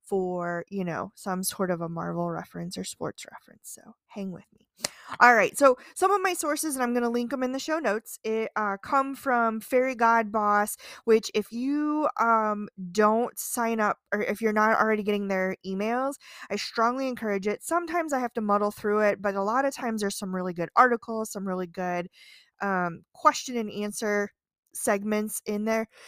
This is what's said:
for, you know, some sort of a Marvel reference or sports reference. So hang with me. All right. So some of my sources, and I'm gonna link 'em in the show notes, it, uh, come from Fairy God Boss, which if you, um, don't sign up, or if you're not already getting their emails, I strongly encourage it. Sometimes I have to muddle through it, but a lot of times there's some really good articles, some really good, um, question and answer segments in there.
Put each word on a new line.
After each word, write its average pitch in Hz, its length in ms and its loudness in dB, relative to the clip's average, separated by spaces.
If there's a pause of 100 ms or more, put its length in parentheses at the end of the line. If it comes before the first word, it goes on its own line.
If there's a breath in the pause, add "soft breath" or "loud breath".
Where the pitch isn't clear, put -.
for, 180 640 -2
you 196 140 -4
know, 170 320 -4
some 185 260 -4
sort 185 300 -2
of 170 100 -2
a 165 80 -4
Marvel 170 400 -4
reference 170 480 -8
or 185 60 -8
sports - 480 -8
reference. - 420 -20
So - 220 -20 (120)
hang 190 240 -10
with - 220 -14
me. - 140 -20 (520 loud breath)
All 247 140 10
right. 202 240 4
So 269 200 6 (160 loud breath)
some 381 180 2
of 403 100 4
my 370 120 0
sources, 302 420 -2
and 262 80 -2
I'm 240 100 0
gonna 240 160 0
link 240 220 -2
'em 262 120 -2
in 254 100 -2
the 269 60 -4
show 320 200 -2
notes, 226 440 -2
it, 220 320 -2
uh, 202 220 -2
come 269 380 0
from 233 460 2
Fairy 262 340 2
God 226 360 4
Boss, 208 440 2 (300 loud breath)
which 220 280 4
if 220 200 -2
you, 294 560 0 (100)
um, 214 480 2 (240)
don't 214 480 2
sign 226 400 -2
up, 208 200 2 (120)
or 208 100 0
if 208 200 -2
you're 220 100 2
not 214 260 4
already 214 260 2
getting 202 240 -2
their 185 280 0 (100)
emails, 226 500 -2 (340 loud breath)
I 208 80 -4
strongly 247 500 -2
encourage 214 400 -2
it. 214 160 -4
Sometimes 330 480 -2
I 262 80 0
have 247 140 -4
to 226 80 -4
muddle 208 300 2
through 208 300 0
it, 202 200 2
but 196 140 -2
a 196 80 0
lot 233 220 2
of 269 80 0
times 220 280 -4
there's 202 160 -2
some 185 180 -6
really 185 180 -2
good 165 220 -4
articles, 226 560 2
some 196 160 -6
really 185 200 -4
good, 180 420 -4 (520 loud breath)
um, 180 520 -2
question - 420 0
and 214 160 -2
answer 208 600 -2 (420)
segments 214 720 -2
in 208 180 -4
there. 220 240 0 (200 loud breath)